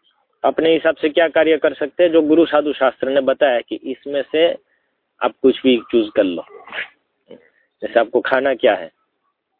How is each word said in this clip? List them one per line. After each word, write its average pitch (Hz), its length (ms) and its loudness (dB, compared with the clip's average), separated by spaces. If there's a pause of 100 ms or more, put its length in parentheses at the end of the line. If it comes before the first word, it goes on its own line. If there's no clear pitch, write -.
(440)
अपने 151 300 0
हिसाब 160 220 0
से 160 140 -4
क्या 165 180 2
कार्य 160 300 2
कर 147 160 -2
सकते 151 300 -2
हैं? 175 80 4
जो 160 100 4
गुरु 156 240 4
साधु 147 280 0
शास्त्र 131 360 -2
ने 139 120 0
बताया 131 400 0
कि 147 140 -12
इसमें 139 560 -10
से 160 260 0 (680)
आप - 180 -2
कुछ 131 200 2
भी 123 200 2 (100)
चूज 107 240 0
कर 107 80 2
लो। 85 220 -6 (1400)
जैसे 110 180 -2
आपको 113 220 0
खाना 135 340 -2
क्या 113 200 2
है, 85 160 -10 (680)